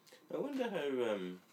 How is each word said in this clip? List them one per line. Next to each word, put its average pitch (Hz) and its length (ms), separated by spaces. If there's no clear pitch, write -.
I 147 60
wonder 262 240
how, 139 500
um, 92 240